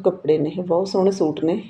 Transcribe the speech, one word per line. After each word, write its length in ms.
ਕੱਪੜੇ 340
ਨੇ 120
ਇਹ, 140
ਬਹੁਤ 240
ਸੋਹਣੇ 240
ਸੂਟ 320
ਨੇ। 260